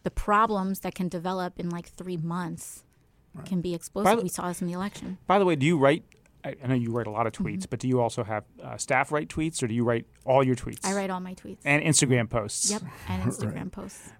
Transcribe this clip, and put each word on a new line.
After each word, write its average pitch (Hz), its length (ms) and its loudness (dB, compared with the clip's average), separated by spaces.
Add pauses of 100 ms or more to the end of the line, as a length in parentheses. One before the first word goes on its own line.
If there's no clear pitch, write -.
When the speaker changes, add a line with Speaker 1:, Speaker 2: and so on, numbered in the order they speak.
Speaker 1:
the 180 80 -4
problems 208 680 2
that 180 160 -6
can 185 120 -2
develop 180 520 -4
in, 175 100 -4
like, 170 200 -8
three 180 280 -8
months 165 680 -6 (520)
Speaker 2:
Right. 151 100 -14
Speaker 1:
can 180 160 -2
be 175 100 -4
Speaker 3:
By 170 40 -2
Speaker 1:
explosive. 196 420 2
Speaker 3:
the 214 60 -2
Speaker 1:
We 180 60 -2
saw 180 180 -4
this 175 140 -6
in 180 60 -2
the 170 60 -4
election. 185 440 -8 (100)
Speaker 3:
By 190 120 6
the 196 60 6
way, 170 100 4
do 139 100 0
you 170 140 4
write, 139 240 6 (400)
I, 135 200 -8
I 120 40 -6
know 131 80 2
you 117 160 0
write 113 160 0
a 107 40 -6
lot 113 160 0
of 110 60 -2
tweets, 180 280 -4
Speaker 1:
Mm-hmm. - 100 -10
Speaker 3:
but - 80 -4
do 127 80 -4
you 127 120 4
also 117 240 0
have, 107 200 -4 (200)
uh, 120 140 -12
staff 135 340 0
write 151 180 -2
tweets, 160 340 -2
or 120 40 0
do 107 60 0
you 120 100 2
write 117 220 2 (200)
all 135 180 6
your 127 120 4
tweets? - 300 -10
Speaker 1:
I 190 80 2
write 196 160 0
all 185 100 -4
my 185 140 -10
tweets. - 320 -14
Speaker 3:
And 147 180 4
Instagram 131 460 4
posts? 110 420 -2
Speaker 1:
Yep, 208 120 -2 (260)
and 92 140 -4
Speaker 2:
<laughs> - 20 -4
Right. 180 80 0
Speaker 1:
Instagram - 380 -4
posts. - 480 -14